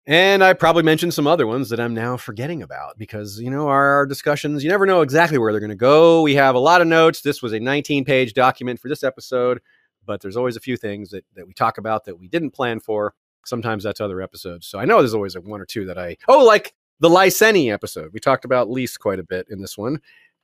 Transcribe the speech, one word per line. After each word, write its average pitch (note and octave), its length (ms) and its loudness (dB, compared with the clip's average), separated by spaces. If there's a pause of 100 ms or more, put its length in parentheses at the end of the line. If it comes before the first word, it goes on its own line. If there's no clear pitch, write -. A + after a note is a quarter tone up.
And F#3+ 380 4
I F#3+ 80 6
probably E3 320 2
mentioned D#3+ 300 0
some D3+ 140 -2
other D3+ 200 2
ones A#2+ 220 -4
that A2+ 100 -4
I'm A#2+ 140 -4
now A#2 240 -6
forgetting B2 440 -10
about D2 360 -16
because, G#2+ 420 -14
you A#2+ 100 -10
know, C#3+ 200 -4
our, C#3 300 4
our C#3+ 60 2
discussions, D3 560 -4
you D3 80 -2
never G3 160 2
know F#3+ 140 4
exactly D3+ 380 2
where A2 160 0
they're G#2+ 80 -4
gonna G#2 140 -8
go. D#3 460 6
We D3 140 2
have C3+ 200 4
a B2 40 0
lot E3 220 6
of E3 60 2
notes. E3 340 4
This C#3+ 200 -4
was A2+ 120 -6
a G#2+ 80 -4
nineteen C#3 420 -2
page C3 300 0
document B2 480 0
for B2 80 -10
this D3 160 -6
episode, B2 560 -4 (440)
but G2+ 140 -8
there's G2 160 -12
always B2 220 -4
a - 20 -18
few B2 160 -6
things G#2 360 -10
that, F#2+ 120 -14 (120)
that F2+ 120 -20
we F#2+ 60 -20
talk A2+ 240 -2
about G#2+ 280 -4
that F2 140 -16
we F#2 80 -20
didn't C#3+ 240 -4
plan A#2 300 -6
for. G#2 320 -4 (320)
Sometimes A2 400 -6
that's G#2 160 -8
other F#2+ 200 -6
episodes. F2 460 -16
So G2 120 -14
I G#2 40 -6
know A3 160 2
there's B2 140 2
always, G2+ 220 -6
like, F2+ 100 -18
one G2+ 160 -14
or F#2 40 -18
two G2+ 200 -10
that F2+ 120 -12
I, F2 200 -10 (100)
oh, C#4 160 6
like - 300 4 (260)
the D#3 100 4
Lyseni F#3 600 4
episode. E2 400 -8
We A2 80 -14
talked C3+ 240 0
about B2 260 0
Lys B2+ 280 -6
quite G2 220 -4
a F2+ 40 -10
bit F#2 260 -8
in G2 120 -12
this F#2 160 -14
one. C3 240 -6 (420)